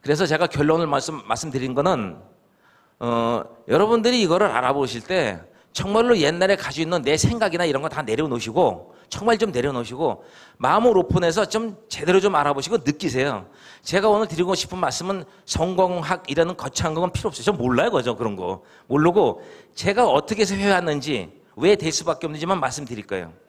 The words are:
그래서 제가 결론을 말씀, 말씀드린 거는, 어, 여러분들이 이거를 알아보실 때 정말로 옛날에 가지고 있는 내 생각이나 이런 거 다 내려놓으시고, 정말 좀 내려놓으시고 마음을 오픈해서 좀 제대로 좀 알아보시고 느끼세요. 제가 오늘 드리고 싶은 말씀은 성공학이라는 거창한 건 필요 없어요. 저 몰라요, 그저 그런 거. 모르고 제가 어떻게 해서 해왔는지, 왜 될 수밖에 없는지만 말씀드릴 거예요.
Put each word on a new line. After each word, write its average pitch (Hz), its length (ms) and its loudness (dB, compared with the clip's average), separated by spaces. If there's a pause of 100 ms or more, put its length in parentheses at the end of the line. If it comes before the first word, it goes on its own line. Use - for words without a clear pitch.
그래서 151 260 0
제가 156 220 2
결론을 160 380 2
말씀, 143 400 -2
말씀드린 127 480 -4
거는, 135 440 0 (800)
어, 117 440 0 (260)
여러분들이 220 540 4
이거를 185 260 4
알아보실 123 540 0
때 123 380 -2 (320)
정말로 220 460 2
옛날에 175 380 2
가지고 139 260 -6
있는 160 200 0
내 143 140 2
생각이나 190 480 0
이런 139 180 0
거 156 60 -4
다 151 140 -6
내려놓으시고, 117 920 -2 (160)
정말 226 280 0
좀 220 120 0
내려놓으시고 123 760 -4 (320)
마음을 202 400 4
오픈해서 180 480 2
좀 220 320 -4 (120)
제대로 180 320 2
좀 185 160 2
알아보시고 147 420 0
느끼세요. 131 680 -2 (360)
제가 196 260 2
오늘 208 200 4
드리고 180 260 0
싶은 180 240 -6
말씀은 175 460 -4 (200)
성공학이라는 175 1120 0
거창한 156 380 -4
건 175 180 -2
필요 - 160 -4
없어요. - 160 -10
저 208 80 2
몰라요, 127 380 2
그저 123 240 0
그런 107 220 -4
거. 92 260 -8 (240)
모르고 151 560 2 (320)
제가 202 340 2
어떻게 202 340 0
해서 196 120 0
해왔는지, 156 720 0 (280)
왜 185 200 4
될 156 160 -4
수밖에 160 340 -4
없는지만 160 340 -2
말씀드릴 123 460 -6
거예요. 87 260 -8 (160)